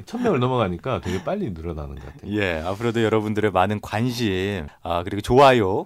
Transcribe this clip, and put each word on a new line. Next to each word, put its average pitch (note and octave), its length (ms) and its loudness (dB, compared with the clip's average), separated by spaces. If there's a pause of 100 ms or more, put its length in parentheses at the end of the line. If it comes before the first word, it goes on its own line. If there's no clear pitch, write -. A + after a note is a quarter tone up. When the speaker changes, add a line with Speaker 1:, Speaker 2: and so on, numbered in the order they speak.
Speaker 1:
천 B3 200 -6
명을 F#3 160 2
넘어가니까 A#2+ 600 -2
되게 F#2 220 -4
빨리 F3 300 -4
늘어나는 D#2 420 -8
것 C#2 120 -14
같아요. - 300 -12
Speaker 2:
예, G2 220 2
앞으로도 G#2+ 460 0
여러분들의 G#2+ 480 2
많은 G2 280 2
관심, G#2 880 -2 (160)
아, E2+ 220 -2
그리고 G2 160 -6
좋아요, B2 640 6